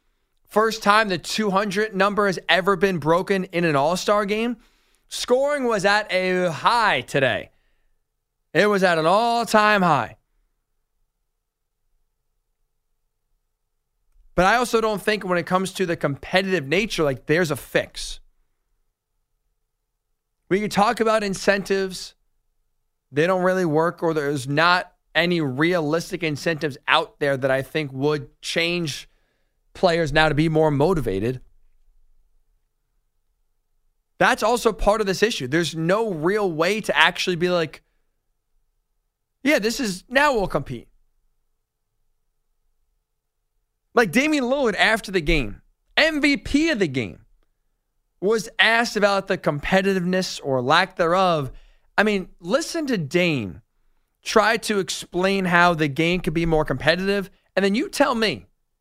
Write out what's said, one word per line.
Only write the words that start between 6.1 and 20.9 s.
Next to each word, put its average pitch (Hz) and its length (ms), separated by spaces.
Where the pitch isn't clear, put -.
a 185 320
high 180 560
today. 120 500
It 180 160
was 196 140
at 175 140
an 156 80
all-time 214 760
high. 151 340
But 180 100
I 208 100
also 240 240
don't 220 220
think 208 240
when 180 120
it 165 80
comes 185 280
to 190 120
the 170 120
competitive 175 680
nature, 175 380
like, 139 220
there's 156 260
a 135 60
fix. - 640
We 190 140
can 214 80
talk 208 320